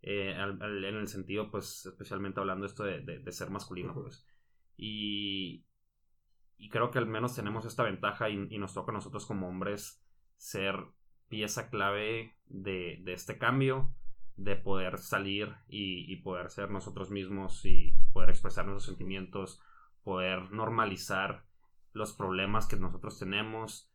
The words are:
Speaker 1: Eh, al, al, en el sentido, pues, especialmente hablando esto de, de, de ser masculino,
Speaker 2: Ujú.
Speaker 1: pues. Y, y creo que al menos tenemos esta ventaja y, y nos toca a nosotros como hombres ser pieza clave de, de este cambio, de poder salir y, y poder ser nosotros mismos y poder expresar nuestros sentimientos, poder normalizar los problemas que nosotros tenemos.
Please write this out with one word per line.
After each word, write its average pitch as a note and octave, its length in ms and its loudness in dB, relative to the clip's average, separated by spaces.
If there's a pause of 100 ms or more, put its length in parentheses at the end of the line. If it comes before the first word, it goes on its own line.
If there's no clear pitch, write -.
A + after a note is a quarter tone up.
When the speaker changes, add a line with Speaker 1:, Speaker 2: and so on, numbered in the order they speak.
Speaker 1:
Eh, G2 340 -10
al, G2 280 -12
al, G#2 200 -10
en G2+ 140 -10
el G#2 120 -12
sentido, G2 420 -12
pues, - 340 -14
especialmente G2 560 -14
hablando F#2+ 240 -10
esto G2+ 200 -14
de, E2+ 180 -10
de, D2 160 -16
de F2 140 -18
ser F2+ 180 -14
masculino, G2 420 -14
Speaker 2:
Ujú. - 120 -14
Speaker 1:
pues. - 220 -20 (500)
Y, G2+ 920 -12 (920)
y G#2+ 120 -20
creo A2+ 200 -6
que - 80 -6
al A#2 80 -6
menos A2 280 -10
tenemos A2 320 -10
esta A2+ 160 -8
ventaja G2+ 480 -8
y, G2 200 -10
y G#2+ 80 -14
nos G2 140 -12
toca F#2+ 200 -12
a - 20 -10
nosotros G#2 320 -14
como F#2+ 220 -10
hombres F#2+ 540 -12 (340)
ser G2 400 -10 (520)
pieza G#2+ 420 -10
clave G#2+ 680 -8 (100)
de, F#2 580 -12
de F#2 80 -12
este F2+ 240 -14
cambio, C3 560 -2 (440)
de G2 200 0
poder F#2+ 420 -2
salir G2+ 560 -8 (140)
y, F#2 440 -12
y F#2 100 -12
poder F2+ 280 -12
ser G2+ 200 -12
nosotros F#2+ 400 -12
mismos F#2+ 540 -8
y G#2 280 12 (200)
poder - 180 12
expresar - 340 6
nuestros G2+ 220 -4
sentimientos, F#2+ 760 -10 (440)
poder F#2 480 -8
normalizar G#2 920 -6 (480)
los G#2+ 200 -10
problemas G2 540 -4
que - 100 0
nosotros F#2+ 420 -6
tenemos. A2 760 -12